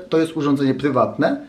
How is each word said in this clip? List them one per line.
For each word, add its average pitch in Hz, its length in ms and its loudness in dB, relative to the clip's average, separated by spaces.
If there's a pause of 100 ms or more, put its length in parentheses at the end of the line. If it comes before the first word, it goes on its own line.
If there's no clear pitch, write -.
to 160 100 2
jest 160 180 0
urządzenie 139 380 2
prywatne 135 760 0